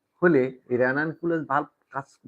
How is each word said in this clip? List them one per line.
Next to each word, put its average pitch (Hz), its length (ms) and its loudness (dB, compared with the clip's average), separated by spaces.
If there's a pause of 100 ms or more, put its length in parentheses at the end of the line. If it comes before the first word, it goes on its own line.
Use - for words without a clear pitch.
(220)
হলে 160 200 4 (280)
এই 123 120 0
রেনানকুলাস 156 600 -2 (100)
ভাল্ব 147 160 -2 (260)
কাজ, 135 140 -10 (200)